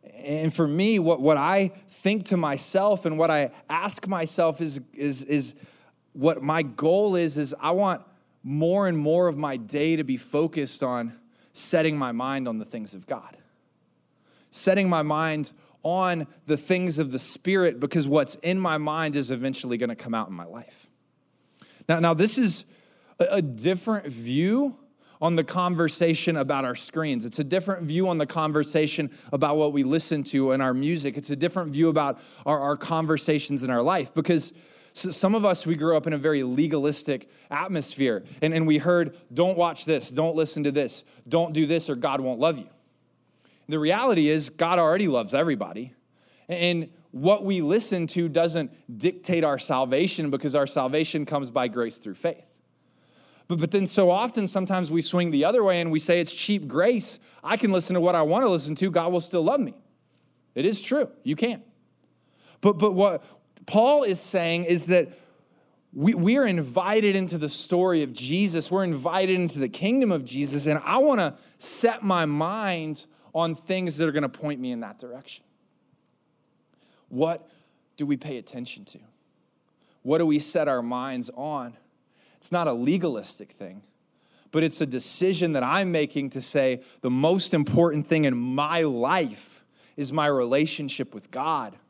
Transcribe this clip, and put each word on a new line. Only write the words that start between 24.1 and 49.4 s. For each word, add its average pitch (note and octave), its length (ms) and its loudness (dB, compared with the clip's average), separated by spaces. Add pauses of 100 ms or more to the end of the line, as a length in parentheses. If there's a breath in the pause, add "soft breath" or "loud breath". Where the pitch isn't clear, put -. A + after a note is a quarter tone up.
on E3 160 2
the E3 80 0
conversation E3+ 920 0
about C3+ 300 -2
our B2 100 -4
screens. C#3+ 480 -4
It's A#2 160 -6
a D3+ 40 -2
different F3+ 400 -2
view F3 260 0
on E3+ 80 0
the D3+ 80 0
conversation D3+ 840 0 (220 loud breath)
about C#3+ 240 0
what D3+ 160 2
we C#3+ 120 0
listen D3+ 400 0
to C3+ 280 0
in C3+ 80 2
our C3 140 0
music. C#3+ 420 -2
It's C#3+ 140 -10
a C#3+ 80 -4
different E3+ 340 -2
view D#3 160 4
about D3 320 0 (260 loud breath)
our, D3 140 0
our C#3+ 160 0
conversations D3+ 880 -2
in C3 60 -2
our A#2+ 140 2
life, E3+ 300 0
because D#3+ 380 2 (420 loud breath)
s-, F3 220 0
some G3 200 4
of G#3+ 100 2
us, F#3 200 2
we E3 100 0
grew D#3+ 200 2
up C#3+ 100 2
in D#3+ 60 -2
a D3+ 60 -2
very C#3+ 260 0
legalistic C#3+ 840 0 (200 soft breath)
atmosphere, C3+ 760 -2 (160 loud breath)
and, D#3+ 120 0
and D#3+ 140 2
we D3+ 120 4
heard, E3+ 360 2 (180 loud breath)
"Don't F3 240 2
watch E3+ 280 0
this, D3+ 240 0
don't D#3 260 0
listen D3+ 300 -2
to C#3+ 60 0
this, C3+ 340 -2 (240 soft breath)
don't E3 240 2
do D#3 120 2
this, D#3+ 240 0
or C#3 60 -2
God C3+ 240 -2
won't B2+ 220 -2
love D#3 160 2
you." G#2 100 -14 (1000 soft breath)
The D#3 100 0
reality F3 500 4
is, D3+ 200 0
God E3+ 300 2
already F3 300 4
loves A#2 240 0
everybody, B2 600 -2 (540 soft breath)
and E3+ 420 -2 (220 soft breath)
what F#3+ 320 2
we G3 160 0
listen E3+ 480 0
to E3+ 220 -2
doesn't D#3+ 420 0 (260 loud breath)
dictate F3 460 -2